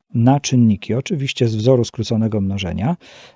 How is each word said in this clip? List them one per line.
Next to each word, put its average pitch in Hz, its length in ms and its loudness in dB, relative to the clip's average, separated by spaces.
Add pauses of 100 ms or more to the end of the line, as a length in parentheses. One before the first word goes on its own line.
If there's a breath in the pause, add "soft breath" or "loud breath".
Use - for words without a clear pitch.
(140)
na 131 260 4
czynniki, 113 540 2
oczywiście 135 540 -2
z 110 80 -2
wzoru 120 280 2
skróconego 110 580 -2
mnożenia, 95 540 -4 (400 loud breath)